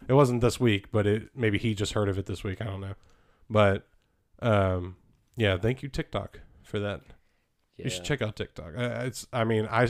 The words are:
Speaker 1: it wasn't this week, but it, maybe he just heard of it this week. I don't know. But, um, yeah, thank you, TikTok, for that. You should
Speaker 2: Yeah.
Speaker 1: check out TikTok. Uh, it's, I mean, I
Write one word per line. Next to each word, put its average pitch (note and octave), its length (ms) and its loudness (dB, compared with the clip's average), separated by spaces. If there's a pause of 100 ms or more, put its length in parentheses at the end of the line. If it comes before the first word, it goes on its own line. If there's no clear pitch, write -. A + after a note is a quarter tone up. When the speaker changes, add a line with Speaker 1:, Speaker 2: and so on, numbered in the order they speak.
Speaker 1:
it B2+ 60 2
wasn't B2+ 280 6
this A#2+ 180 2
week, G#2+ 320 2
but G#2 140 2
it, G#2 300 0
maybe G#2+ 220 2
he A2 180 0
just G2+ 180 -2
heard G#2 140 0
of F#2+ 100 -2
it G2 100 -4
this F#2+ 160 -8
week. F#2+ 180 -6
I A2 40 -6
don't G2 160 -8
know. G2 140 -12 (540)
But, G#2 360 4 (560)
um, F#2+ 540 2 (400)
yeah, G2+ 220 2
thank A2 260 -2
you, C#3+ 60 -10
TikTok, - 500 -6 (240)
for - 160 -6
that. G2+ 220 -6 (760)
You - 120 -6
should - 140 -6
Speaker 2:
Yeah. - 20 -10
Speaker 1:
check C#3+ 160 -4
out G#2+ 160 -4
TikTok. E2 400 -10
Uh, A#2+ 260 -4
it's, B2+ 300 -10
I A#2+ 100 0
mean, A2 260 2
I A2+ 200 2